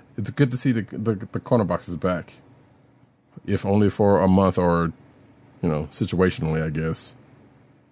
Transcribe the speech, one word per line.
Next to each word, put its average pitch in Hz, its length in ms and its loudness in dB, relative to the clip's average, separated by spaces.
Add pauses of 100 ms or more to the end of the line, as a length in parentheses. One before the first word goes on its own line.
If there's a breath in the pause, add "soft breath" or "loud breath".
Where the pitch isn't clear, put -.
(180 loud breath)
It's 113 140 -6
good 135 200 0
to 127 60 -6
see 127 160 0
the, 113 80 -2 (100)
the, 110 240 -4 (160)
the - 80 -4
corner 117 240 2
boxes 87 320 -4
back, 90 380 -4 (1120)
if 101 200 -2
only 101 240 4
for 101 300 4
a 95 80 4
month 92 300 4
or, 85 340 2 (720)
you 85 80 0
know, 76 220 -2
situationally, 85 720 0
I 80 80 -4
guess. 80 460 -6 (760)